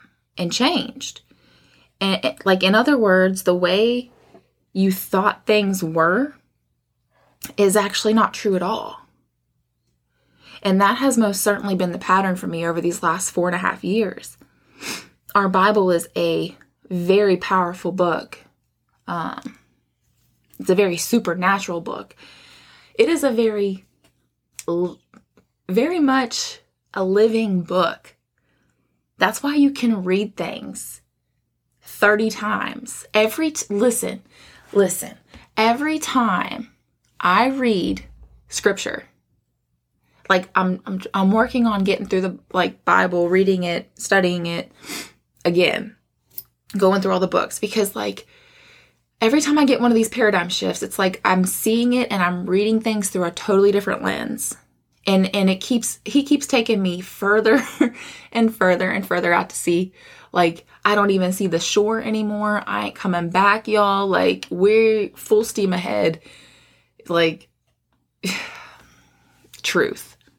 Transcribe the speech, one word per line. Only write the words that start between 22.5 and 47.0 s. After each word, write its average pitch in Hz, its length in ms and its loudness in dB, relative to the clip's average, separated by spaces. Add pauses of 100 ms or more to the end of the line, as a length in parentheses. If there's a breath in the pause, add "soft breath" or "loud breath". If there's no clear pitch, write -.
It 233 160 2
is 320 120 0
a 277 80 2
very, 208 540 0 (840)
l-, 175 320 -4 (680)
very 294 320 0
much 262 600 -2 (340)
a 196 100 -2
living 208 560 2
book. - 560 -2 (1000)
That's 202 240 -2
why 285 140 -2
you 285 160 4
can 220 320 -2
read 190 320 -2
things - 640 -12 (800)
thirty 214 480 0
times. - 800 -8
Every 220 380 0
t-, - 180 -8
listen, 202 540 -2 (500 soft breath)
listen. - 440 0 (380 loud breath)
Every 277 440 0
time 226 760 -4 (480)
I 196 280 2
read 214 580 -2 (420)
scripture, - 560 -4 (1200)
like, 185 260 2
I'm, 185 320 0
I'm, 190 160 -8 (100)
I'm 190 180 2
working 233 360 2
on 208 180 0
getting 196 220 0
through 185 160 0
the, 185 160 -6 (140)
like, 185 320 -2
Bible, 180 440 2
reading 185 360 2
it, 170 300 -6
studying 180 520 0
it 170 260 -8 (720 loud breath)
again, 175 500 0 (800)
going 190 240 2